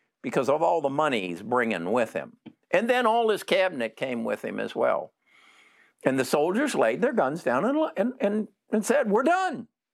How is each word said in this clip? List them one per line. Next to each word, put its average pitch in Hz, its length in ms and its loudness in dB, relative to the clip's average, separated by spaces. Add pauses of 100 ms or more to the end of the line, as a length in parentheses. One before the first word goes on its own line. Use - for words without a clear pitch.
(220)
because 131 260 0
of 151 140 2
all 170 180 2
the 139 80 0
money 135 380 0
he's 87 160 -8
bringing 110 480 0
with 117 220 0
him. 69 240 -8 (340)
And 220 180 2
then 247 180 2
all 226 220 2
his 202 140 0
cabinet 170 540 0
came 123 260 -4
with 110 220 -4
him 104 160 -6
as 107 160 -8
well. - 360 0 (920)
And 135 140 2
the 127 60 0
soldiers 185 500 0
laid - 260 2
their 254 120 0
guns 160 320 -2
down 131 200 2
and, 285 140 0 (180)
and, 240 240 -2
and, 208 280 -2 (240)
and 214 120 0
said, 254 240 2
"We're 208 140 2
done," 349 460 0 (260)